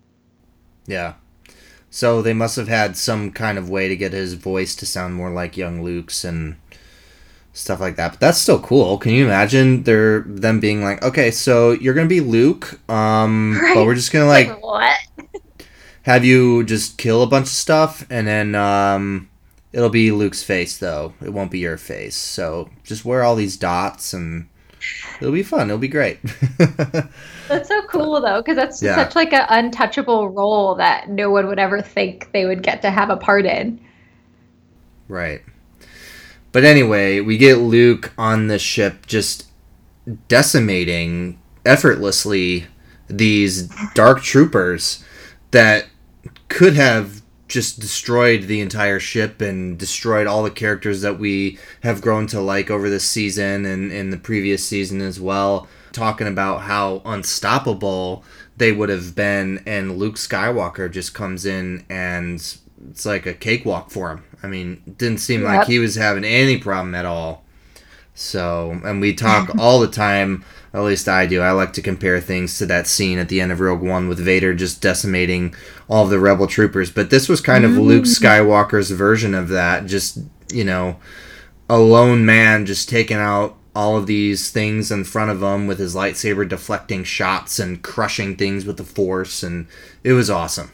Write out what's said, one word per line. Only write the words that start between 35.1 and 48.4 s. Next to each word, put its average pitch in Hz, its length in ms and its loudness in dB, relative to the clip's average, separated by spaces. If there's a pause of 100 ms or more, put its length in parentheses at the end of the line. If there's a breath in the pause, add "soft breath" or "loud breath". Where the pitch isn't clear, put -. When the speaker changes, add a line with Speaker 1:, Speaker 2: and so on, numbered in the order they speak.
Speaker 1:
But 127 120 6
anyway, 110 540 6
we 110 180 0
get 131 220 10
Luke 117 580 4
on 110 300 0
the 104 140 0
ship - 460 -2
just - 400 -4 (840)
decimating 90 1080 0 (280)
effortlessly 98 1000 2 (420 soft breath)
these 101 540 2 (320)
dark 127 280 6
troopers 95 800 2 (480 loud breath)
that 110 360 6 (600)
could 175 260 4
have 110 460 2 (280)
just - 320 -6
destroyed 117 640 0